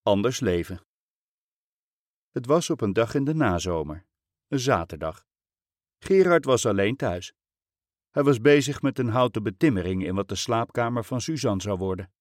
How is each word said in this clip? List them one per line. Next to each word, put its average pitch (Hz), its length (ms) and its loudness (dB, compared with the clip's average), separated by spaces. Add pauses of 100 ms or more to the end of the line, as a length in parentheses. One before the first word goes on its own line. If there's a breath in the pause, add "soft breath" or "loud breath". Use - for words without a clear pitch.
Anders 104 380 0
leven. 90 460 -4 (1400)
Het 127 160 -8
was 156 240 0
op 151 120 -2
een 98 120 -2
dag 113 200 0
in 139 100 0
de 147 100 0
nazomer, 85 720 -2 (420)
een 143 120 -2
zaterdag. 85 680 -4 (720)
Gerard 175 460 4
was 127 200 2
alleen 104 300 2
thuis. 87 380 -6 (760)
Hij 143 140 0
was 135 180 4
bezig 143 400 4
met 135 180 -2
een 120 100 -2
houten 113 340 0
betimmering 95 640 0
in 90 100 -4
wat 98 120 -2
de 98 80 -8
slaapkamer 117 680 -4
van 123 180 -6
Suzanne 117 400 -2
zou 98 160 -4
worden. 92 440 -6